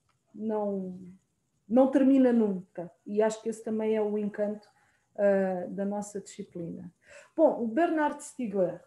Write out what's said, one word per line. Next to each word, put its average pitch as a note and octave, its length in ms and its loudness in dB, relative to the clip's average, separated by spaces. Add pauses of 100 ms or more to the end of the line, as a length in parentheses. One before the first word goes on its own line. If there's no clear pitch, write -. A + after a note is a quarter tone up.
(360)
não, G3+ 640 -4 (680)
não B3+ 220 4
termina C4 420 6
nunca. F#3+ 600 0 (160)
E G#3 160 0
acho A3 180 0
que A3+ 80 -6
esse A3 140 -10
também A3 320 -2
é G#3+ 60 0
o G#3 180 -2
encanto, G#3 480 -6 (500)
ah, F#3+ 500 2
da G3 160 -6
nossa G3+ 380 -6
disciplina. F3+ 720 -12 (440)
Bom, D4 280 4
o A#3 40 -2
Bernard D4+ 560 0
Stiegler, G3 640 -4